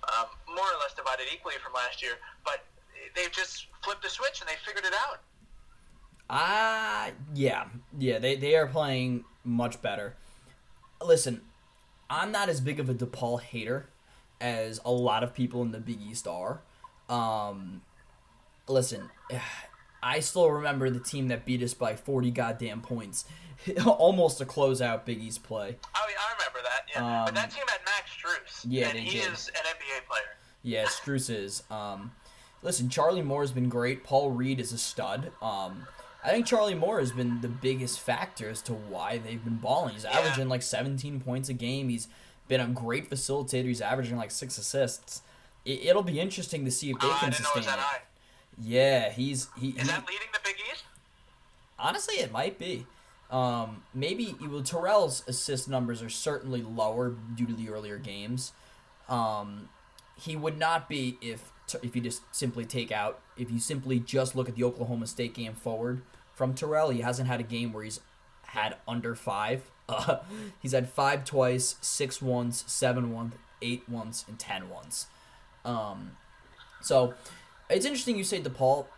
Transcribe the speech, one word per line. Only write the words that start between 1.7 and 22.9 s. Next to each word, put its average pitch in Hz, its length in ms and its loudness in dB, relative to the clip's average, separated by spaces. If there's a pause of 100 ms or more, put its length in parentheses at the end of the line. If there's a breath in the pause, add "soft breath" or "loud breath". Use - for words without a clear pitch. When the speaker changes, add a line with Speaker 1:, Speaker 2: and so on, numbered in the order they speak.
Speaker 1:
last 123 320 -2
year, 123 160 -4 (240 loud breath)
but 143 200 -2 (520)
they've 180 160 0
just - 340 -4 (160)
flipped 202 220 -4
the 185 80 -2
switch - 280 -2
and - 80 -8
they 208 60 -4 (100)
figured 202 200 -4
it 185 100 2
out. 262 260 0 (1080)
Speaker 2:
Uh, 214 800 2 (240)
yeah. 120 320 2 (320)
Yeah, 123 200 2
they, 131 180 2
they 143 200 4
are 156 100 8
playing 127 580 0 (200)
much 120 380 0
better. 101 320 -4 (880 loud breath)
Listen, 160 400 6 (680)
I'm 175 220 0
not 202 180 2
as 147 120 2
big 143 200 0
of 131 80 0
a 127 60 2
DePaul 120 460 -2
hater 117 480 -6 (520 soft breath)
as 113 440 -2
a 123 80 0
lot 123 320 4
of 120 100 -6
people 123 280 0
in 117 100 -2
the 110 80 -8
Big 113 200 -8
East 110 280 -8
are. 95 320 -4 (480 loud breath)
Um, 101 720 -2 (840)
listen, 120 420 2 (200)
<sighs> - 720 -10
I 131 180 2
still 165 300 6
remember 143 400 2
the 123 100 0
team 135 280 -2
that 117 180 -2
beat 123 160 2
us 120 100 0
by 110 240 -2
forty 123 340 2
goddamn 117 520 -2
points. 110 420 -4 (320 loud breath)